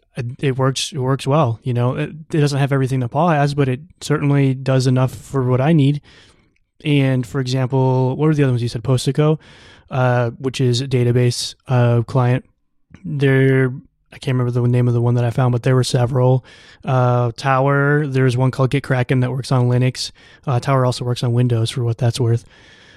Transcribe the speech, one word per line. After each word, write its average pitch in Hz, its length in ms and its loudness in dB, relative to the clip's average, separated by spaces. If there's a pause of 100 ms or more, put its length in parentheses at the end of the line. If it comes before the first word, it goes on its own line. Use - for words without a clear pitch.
(400)
it 131 180 -2
works, 131 360 -4
it 156 60 -8
works 131 280 -2
well. 131 360 0
You 127 100 -4
know, 123 240 0
it, 151 120 -6
it 156 300 -6
doesn't 143 200 0
have 139 120 0
everything 131 300 0
that 120 80 -4
Paw 165 200 0
has, 143 240 2
but 139 140 0
it 131 140 -4 (180)
certainly 143 540 0
does 131 340 0
enough 127 260 2
for - 300 -6
what 123 160 0
I 147 140 2
need. 143 280 2 (840)
And 135 420 0
for 139 140 -6
example, 131 760 0
what 147 120 0
were 156 60 2
the 147 100 0
other 131 100 2
ones 117 100 -2
you 120 60 -4
said? 117 140 -8
Postico, 151 560 0 (520)
uh, 123 400 0
which 127 300 -6
is 123 180 2
a 139 80 -6
database, 123 680 0 (120)
uh, 120 360 2
client. 123 420 0 (580)
There, 135 720 2 (400)
I - 40 -20
can't 131 200 -4
remember 123 140 -2
the 120 140 2
name 123 220 4
of 120 60 2
the 120 80 2
one 120 140 2
that 120 100 2
I 120 40 0
found, 123 220 2
but 120 120 -2
there 131 120 2
were 127 80 4
several. 127 640 2 (400)
Uh, 123 500 0
Tower, 139 720 0
there's 131 300 0
one 131 120 2
called 131 220 -2
Gitkraken 131 500 0
that 127 100 -2
works 131 200 -8
on 123 160 2
Linux. 123 440 -2 (360)
Uh, 123 140 0
Tower 135 240 0
also 127 180 -2
works 123 180 -4
on 120 120 -2
Windows, 120 360 0
for 123 140 -6
what 117 140 -2
that's 117 220 0
worth. 117 260 0 (520)